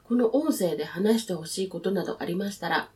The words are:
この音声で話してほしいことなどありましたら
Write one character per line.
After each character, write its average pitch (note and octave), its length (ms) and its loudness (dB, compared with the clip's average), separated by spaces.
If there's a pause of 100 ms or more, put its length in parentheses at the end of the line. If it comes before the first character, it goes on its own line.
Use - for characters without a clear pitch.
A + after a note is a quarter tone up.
こ A#3 100 -2
の A#3+ 200 4
音 D4+ 180 4
声 F3 240 0
で D3+ 80 -2
話 G3+ 380 2
し - 40 -14
て F#3 80 -4
ほ D#3+ 120 -6
し - 180 -4
い F#3+ 40 -4
こ F3 120 -8
と F#3+ 120 -2
な F3+ 120 0
ど - 160 -6
あ - 40 -6
り F3 100 -2
ま G3+ 160 -2
し - 80 -10
た F3 100 -4
ら D#3 280 0